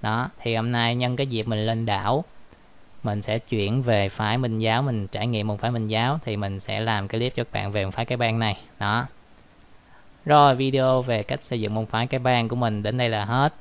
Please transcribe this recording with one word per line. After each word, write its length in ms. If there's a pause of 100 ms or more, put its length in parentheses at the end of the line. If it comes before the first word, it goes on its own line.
Đó, 280 (120)
thì 140
hôm 160
nay 220
nhân 220
cái 100
dịp 220
mình 180
lên 200
đảo, 380 (760)
mình 200
sẽ 160
chuyển 440
về 260
phái 300
Minh 200
Giáo, 240
mình 240
trải 200
nghiệm 200
môn 120
phái 120
Minh 180
Giáo 360
thì 120
mình 240
sẽ 200
làm 280
cái 120
clip 160
cho 80
các 80
bạn 200
về 120
môn 80
phái 120
cái 120
bang 220
này. 200 (200)
Đó. 280 (1160)
Rồi, 320
video 460
về 200
cách 220
xây 160
dựng 140
môn 120
phái 200
cái 140
bang 280
của 80
mình 260
đến 160
đây 100
là 160
hết. 360